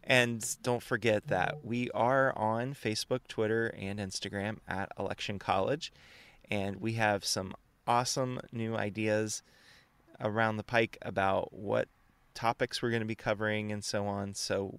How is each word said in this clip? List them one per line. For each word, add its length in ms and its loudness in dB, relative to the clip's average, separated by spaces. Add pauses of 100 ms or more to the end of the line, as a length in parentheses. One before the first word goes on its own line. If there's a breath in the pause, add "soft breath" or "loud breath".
And 420 4 (160)
don't 200 0
forget 460 2
that 360 0
we 260 -2
are 480 4
on 360 0
Facebook, 520 -2
Twitter, 400 2 (100)
and 220 -6
Instagram 600 -4 (100)
at 300 -4
Election 400 -4
College, 540 0 (560 loud breath)
and 280 -2
we 160 -4
have 320 4
some 300 -2 (340)
awesome 520 2 (120)
new 240 -2
ideas 680 0 (800 soft breath)
around 360 2
the 60 -4
pike 400 2
about 500 0
what 360 -2 (460)
topics 480 0
we're 80 0
gonna 140 0
be 120 -4
covering 560 0
and 100 -6
so 240 -2
on. 280 -4
So 440 -2